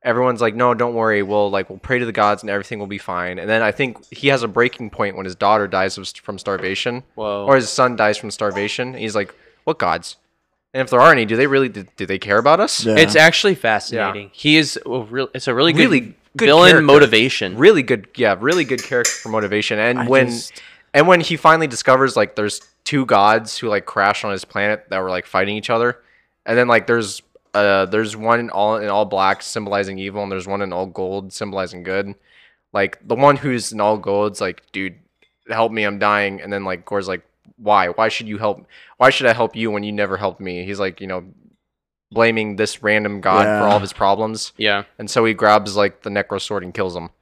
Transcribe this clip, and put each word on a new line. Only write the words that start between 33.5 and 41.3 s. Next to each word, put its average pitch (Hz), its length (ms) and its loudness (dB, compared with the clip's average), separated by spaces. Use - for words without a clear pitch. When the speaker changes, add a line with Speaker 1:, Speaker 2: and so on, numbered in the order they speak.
Speaker 1:
in 110 100 -4
all 107 160 2
gold's 101 420 -2
like, 92 220 -6
"Dude, 95 240 -8
help 113 220 0
me, 110 120 -4
I'm 101 140 -2
dying." 101 440 0
And 101 120 -8
then, 98 100 -6
like, 92 220 -8
Gore's 98 220 -6
like, 92 160 -8
"Why? 101 320 2
Why 110 200 0
should 110 180 -10
you 104 100 -8
help? 101 280 -4
Why 127 120 8
should 135 180 0
I 113 60 4
help 113 220 -2
you 110 160 -4
when 104 120 -4
you 107 80 -8
never 101 260 -2
helped 95 240 -4
me?" 90 220 -10
He's 98 160 -10
like, 95 220 -6
you 98 60 -14
know, 92 160 -8